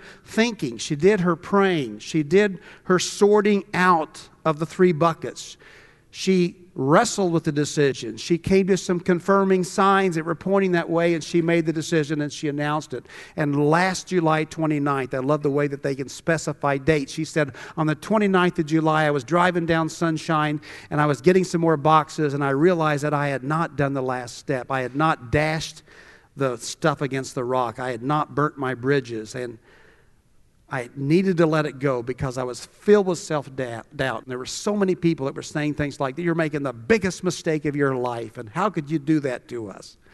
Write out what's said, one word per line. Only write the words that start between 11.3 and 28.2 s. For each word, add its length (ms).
made 240
the 60
decision, 500
and 100
she 160
announced 460
it. 100
And 320
last 380
July 380
twenty-ninth, 680
I 60
love 240
the 80
way 160
that 160
they 120
can 140
specify 720
dates. 340
She 120
said, 300
"On 100
the 80
twenty-ninth 640
of 80
July, 380
I 60
was 120
driving 440
down 240
Sunshine, 720
and 100
I 60
was 140
getting 240
some 160
more 160
boxes, 560
and 100
I 80
realized 540
that 100
I 140
had 160
not 320
done 160
the 100
last 360
step. 320
I 100
had 160
not 340
dashed 520
the 200
stuff 460
against 320
the 100
rock. 340
I 120
had 120
not 320